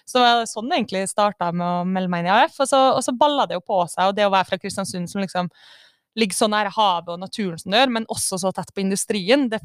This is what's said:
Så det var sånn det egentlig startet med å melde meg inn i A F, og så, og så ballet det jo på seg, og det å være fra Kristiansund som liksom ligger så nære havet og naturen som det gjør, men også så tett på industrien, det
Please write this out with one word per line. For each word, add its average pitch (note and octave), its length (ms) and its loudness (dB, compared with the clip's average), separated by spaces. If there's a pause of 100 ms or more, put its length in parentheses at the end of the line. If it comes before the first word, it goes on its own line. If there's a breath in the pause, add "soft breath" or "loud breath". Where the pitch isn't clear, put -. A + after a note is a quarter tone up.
Så B3 140 2
det - 20 6
var A#3+ 240 4
sånn A#3 240 -6
det F4+ 80 2
egentlig G3 320 -2
startet G3 460 0
med F3 100 -2
å F3 160 -2
melde F#3 300 -2
meg E3+ 100 -2
inn F3 80 2
i - 60 4
A - 100 6
F, - 160 -8
og C4 80 -2
så, C4+ 80 6 (160)
og B3+ 80 0
så C#4+ 140 -4
ballet C#4 340 2
det F3+ 80 -4
jo - 80 -18
på G3 140 2 (100)
seg, F#3 160 2
og G3 80 0
det G#3 80 2
å G3+ 80 4
være F#3+ 220 2
fra F#3 80 -2
Kristiansund F#3 500 -6
som G3+ 80 -6
liksom F3+ 320 -4 (640 soft breath)
ligger A3 220 0
så A3+ 140 2
nære G#3 260 0
havet F3+ 340 2
og F3 80 -8
naturen F#3 400 -6
som F#3 160 -10
det B3+ 80 6
gjør, C4 140 2
men A3+ 140 -6
også - 280 -4
så F#3 160 -2
tett F3 160 -8
på G3 140 -6
industrien, G#3+ 640 0
det A3 140 -4